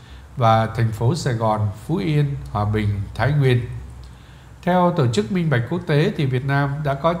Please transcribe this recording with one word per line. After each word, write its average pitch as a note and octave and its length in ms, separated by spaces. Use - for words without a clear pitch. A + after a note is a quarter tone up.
và A2+ 380
thành A2+ 160
phố A#2 240
Sài C3 180
Gòn, G#2+ 360
Phú D#3 80
Yên, D3 400
Hòa G#2 140
Bình, G#2 360
Thái B2 160
Nguyên. C3 300
Theo F3 360
Tổ C3+ 100
chức G#3 240
Minh F3 180
bạch B2 200
Quốc F3 180
tế D#3 300
thì D3+ 80
Việt B2+ 200
Nam C#3 240
đã C#3 100
có E3 280